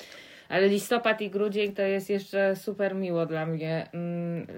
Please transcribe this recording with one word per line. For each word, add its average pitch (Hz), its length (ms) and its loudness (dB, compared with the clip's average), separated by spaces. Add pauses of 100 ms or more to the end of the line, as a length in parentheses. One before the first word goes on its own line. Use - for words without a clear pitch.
(500)
Ale 190 180 6
listopad 220 540 2
i 202 80 -4
grudzień 202 440 0
to 202 80 -2
jest 196 280 0
jeszcze 196 460 2
super 190 400 -2
miło 175 300 0
dla 160 200 -2
mnie. 160 480 -2
Mm, 170 540 -4 (100)